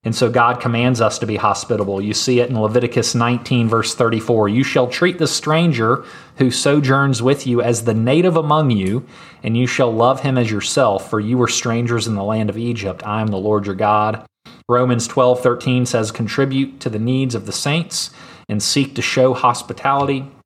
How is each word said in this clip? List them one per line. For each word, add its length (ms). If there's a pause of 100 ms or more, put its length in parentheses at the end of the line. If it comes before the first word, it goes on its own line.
And 120
so 140
God 320
commands 400
us 180
to 60
be 100
hospitable. 640
You 140
see 260
it 100
in 80
Leviticus 560
nineteen, 540
verse 260
thirty-four. 540
"You 160
shall 240
treat 300
the 100
stranger 800 (320)
who 120
sojourns 720
with 240
you 160
as 220
the 120
native 420
among 320
you, 360 (380)
and 140
you 100
shall 240
love 300
him 160
as 120
yourself, 600
for 100
you 180
were 120
strangers 580
in 80
the 80
land 260
of 80
Egypt. 480
I 140
am 80
the 100
Lord 280
your 100
God." 480 (460)
Romans 380
twelve 340
thirteen 440
says, 260
"Contribute 680
to 80
the 100
needs 360
of 100
the 60
saints 600 (360)
and 160
seek 320
to 60
show 320
hospitality." 920 (200)